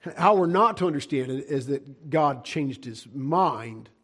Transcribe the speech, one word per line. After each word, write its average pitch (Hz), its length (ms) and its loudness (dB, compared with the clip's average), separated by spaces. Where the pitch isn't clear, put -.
How 185 180 6
we're 185 120 4
not 202 320 4
to 185 80 0
understand 139 440 -2
it 131 180 -6
is 135 180 -4
that 139 420 -8
God 143 340 2
changed 139 440 -6
his 110 260 -14
mind. 131 800 -2